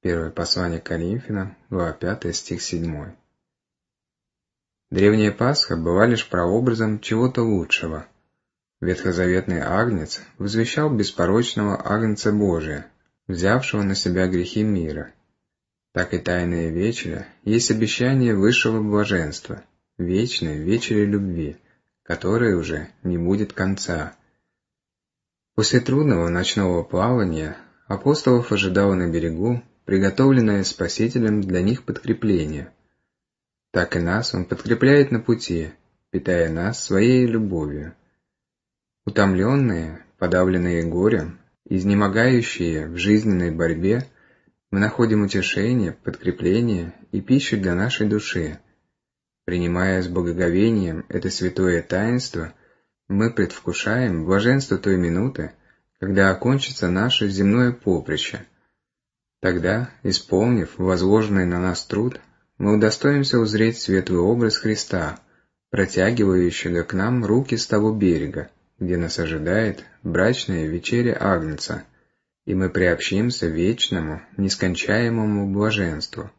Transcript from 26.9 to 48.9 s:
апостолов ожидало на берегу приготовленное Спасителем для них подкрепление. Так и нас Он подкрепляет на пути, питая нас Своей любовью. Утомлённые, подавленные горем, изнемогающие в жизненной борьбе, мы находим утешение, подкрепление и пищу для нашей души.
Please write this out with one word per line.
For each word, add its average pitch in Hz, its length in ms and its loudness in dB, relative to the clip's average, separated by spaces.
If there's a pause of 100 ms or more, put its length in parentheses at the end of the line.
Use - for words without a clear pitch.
апостолов 123 640 2
ожидало 98 420 2
на 90 140 0
берегу 85 560 -2 (220)
приготовленное 101 800 4
Спасителем 110 760 0
для 92 220 0
них 113 200 0
подкрепление. 80 880 -2 (1000)
Так 90 240 -2
и 87 40 0
нас 95 360 -2
Он 90 100 -2
подкрепляет 135 640 4
на 113 100 0
пути, 85 520 -2 (400)
питая 87 400 0
нас 90 320 -4
Своей 120 420 4
любовью. 82 720 -4 (1120)
Утомлённые, 98 960 0 (140)
подавленные 90 640 2
горем, 85 560 0 (280)
изнемогающие 101 1200 2
в 82 100 -10
жизненной 101 520 2
борьбе, 85 560 0 (640)
мы 98 100 0
находим 107 440 2
утешение, 101 720 0
подкрепление 92 1000 -2 (180)
и 98 80 -2
пищу 123 400 2
для 92 140 0
нашей 107 340 0
души. 90 520 -2 (880)